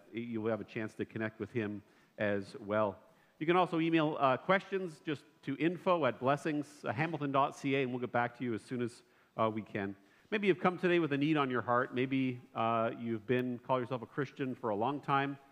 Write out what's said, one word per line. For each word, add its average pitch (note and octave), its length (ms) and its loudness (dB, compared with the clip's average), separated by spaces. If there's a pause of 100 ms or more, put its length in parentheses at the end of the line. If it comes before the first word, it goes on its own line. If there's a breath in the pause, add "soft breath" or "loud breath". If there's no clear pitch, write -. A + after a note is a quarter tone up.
(120)
you'll A2+ 380 -4
have A2 100 0
a G2+ 40 -8
chance A2 320 -8
to G#2 100 -4
connect A2 340 -6
with G2+ 120 -6
him G#2 280 -4 (380 soft breath)
as G2+ 380 -2 (100)
well. G#2 320 2 (400 soft breath)
You D#3 80 -6
can F3 120 4
also F3 220 2
email, D#3+ 400 2
uh, C3 180 6
questions F#3+ 680 -2
just D3 160 -4 (220)
to C#3 140 -4
info E3+ 500 2
at A2 120 -2
blessings C#3+ 460 0 (300)
hamilton D3 360 -2
dot C#3 240 4
C C3+ 200 0
A, C#3 80 4
and B2 80 -2
we'll B2 100 -4
get B2 100 -4
back A#2+ 280 0
to C#3 40 -8
you A#2+ 120 -2
as G2+ 80 -6
soon B2 180 -6
as, A#2 220 -6 (340 soft breath)
uh, A2+ 160 2
we A2 80 -4
can. G2 340 -4 (360 soft breath)
Maybe G#3 140 0
you've F3+ 140 4
come F3+ 180 2
today F3 220 2
with D#3 120 0
a C#3+ 60 0
need D3 200 2
on C#3 120 2
your B2 140 0
heart. B2 320 0
Maybe, C3 440 0 (140)
uh, A2+ 380 2 (100)
you've A2+ 240 -4
been, B2 400 0
call C3 140 0
yourself A#2+ 240 -6
a - 20 -10
Christian C3 480 -6
for A#2+ 160 -4
a G#2 60 0
long C3+ 260 -2
time. C#3 380 0 (120 soft breath)